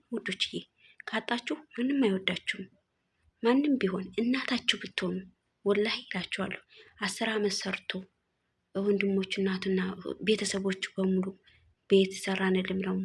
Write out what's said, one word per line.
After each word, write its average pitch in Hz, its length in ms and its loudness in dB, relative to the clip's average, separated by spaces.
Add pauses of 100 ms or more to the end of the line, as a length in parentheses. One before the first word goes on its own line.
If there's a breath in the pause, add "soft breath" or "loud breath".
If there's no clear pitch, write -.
ውዶችዬ - 500 -4 (400 loud breath)
ካጣችሁ 240 560 -4 (140)
ማንም 269 320 0
አይወዳችሁም። 190 640 0 (800)
ማንም 269 340 4
ቢሆን 185 280 0 (120)
እናታችሁ 240 600 0
ብትሆኑ 180 380 -4 (480)
ወላሂ 208 360 2
እላችኋለሁ - 600 -6 (400 loud breath)
አስር 214 280 -2
አመት 208 260 2
ሰርቶ - 360 -6 (840)
ወንድሞች 196 600 2
እናትና 190 440 0 (420)
ቤተሰቦች 196 680 0
በሙሉ 190 360 0 (640 soft breath)
«ቤት 196 260 6
ሰራንልም 185 640 0
ነው 190 260 -2